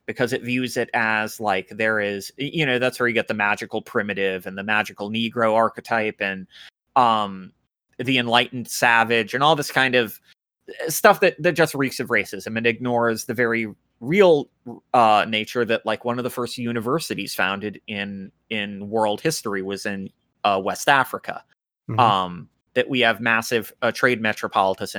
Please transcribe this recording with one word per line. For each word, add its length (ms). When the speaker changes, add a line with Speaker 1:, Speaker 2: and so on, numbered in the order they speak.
Speaker 1:
because 260
it 80
views 340
it 200
as, 440
like, 300
there 300
is, 400
y-, 120
you 140
know, 140
that's 200
where 80
you 60
get 140
the 80
magical 460
primitive 680
and 100
the 60
magical 480
Negro 420
archetype 680
and, 280
um, 560
the 180
enlightened 500
savage 680
and 80
all 120
this 160
kind 220
of, 260
uh, 200
stuff 300
that, 220
that 100
just 240
reeks 240
of 80
racism 500
and 80
ignores 600
the 100
very 320
real, 500
uh, 320
nature 360
that, 220
like, 180
one 140
of 60
the 80
first 260
universities 760
founded 500
in, 460
in 400
world 320
history 400
was 240
in, 240
uh, 180
West 260
Africa. 540
Speaker 2:
Mm-hmm. 120
Speaker 1:
Um, 500
that 140
we 120
have 180
massive, 520
uh, 100
trade 300
metropolitan 680